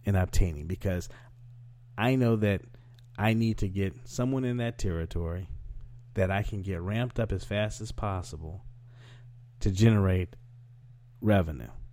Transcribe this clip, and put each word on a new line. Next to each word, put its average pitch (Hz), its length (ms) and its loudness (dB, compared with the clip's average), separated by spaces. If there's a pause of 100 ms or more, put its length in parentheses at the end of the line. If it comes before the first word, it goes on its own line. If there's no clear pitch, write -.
in 101 100 2
obtaining, 85 540 2
because 90 400 -4 (880)
I 123 160 4
know 120 220 4
that 104 240 2 (580)
I 110 160 4
need 113 240 2
to 101 100 0
get 95 240 -2 (120)
someone 127 400 -2
in 123 140 -2
that 117 200 -4
territory 85 720 -4 (680)
that 95 160 2
I 98 140 0
can 101 180 -6
get 92 180 -4
ramped 110 380 -2
up 110 140 0
as 95 100 -2
fast 104 380 -4
as 110 100 -10
possible 90 720 -6 (960)
to 101 140 2
generate 95 640 4 (840)
revenue. 80 500 2 (220)